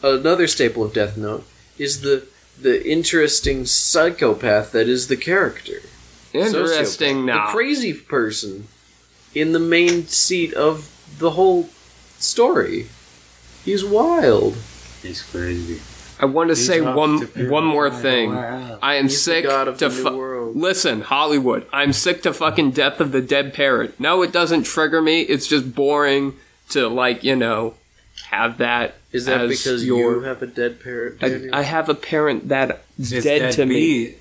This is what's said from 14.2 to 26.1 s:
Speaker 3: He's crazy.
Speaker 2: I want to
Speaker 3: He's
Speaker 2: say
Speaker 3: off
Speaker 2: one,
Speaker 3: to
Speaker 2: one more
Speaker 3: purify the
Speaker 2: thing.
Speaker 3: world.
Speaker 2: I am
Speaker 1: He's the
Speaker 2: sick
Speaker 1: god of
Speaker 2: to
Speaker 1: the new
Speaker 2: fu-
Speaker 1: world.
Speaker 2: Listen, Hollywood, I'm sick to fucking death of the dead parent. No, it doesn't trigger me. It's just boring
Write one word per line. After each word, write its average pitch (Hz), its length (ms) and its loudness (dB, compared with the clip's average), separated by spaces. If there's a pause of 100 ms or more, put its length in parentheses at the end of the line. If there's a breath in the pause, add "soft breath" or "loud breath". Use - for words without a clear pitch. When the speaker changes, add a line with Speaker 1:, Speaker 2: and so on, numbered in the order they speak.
Speaker 3:
He's 90 200 -12
crazy. 87 580 -8 (400)
Speaker 2:
I 139 60 2
want 160 240 0
to 160 60 2
Speaker 3:
He's 180 100 0
Speaker 2:
say 175 140 2
Speaker 3:
off 127 160 0
Speaker 2:
one, 151 240 2 (120)
Speaker 3:
to 127 160 -4
Speaker 2:
one 151 160 2
more 147 240 2
Speaker 3:
purify 127 80 -4
the 120 60 -8
Speaker 2:
thing. 123 320 2
Speaker 3:
world. 123 480 -8
Speaker 2:
I 139 140 0
am 139 80 0
Speaker 1:
He's 135 100 2
the - 40 0 (140)
Speaker 2:
sick 165 140 0
Speaker 1:
god 135 220 0
of 127 100 -8
Speaker 2:
to 151 100 2
Speaker 1:
the 123 60 -2
new 131 80 -4
Speaker 2:
fu- 131 160 -2
Speaker 1:
world. 131 80 -8 (280)
Speaker 2:
Listen, 160 480 -2
Hollywood, 139 720 0
I'm 143 200 0
sick 170 300 -2
to 165 100 0
fucking 151 400 0
death 143 280 0
of 143 120 0
the 131 80 2
dead 139 340 -2
parent. 127 460 0
No, 170 220 2
it 170 100 0
doesn't 165 320 2
trigger 156 380 0
me. 160 200 4
It's 139 240 -2
just 131 280 0
boring 139 600 2 (360 soft breath)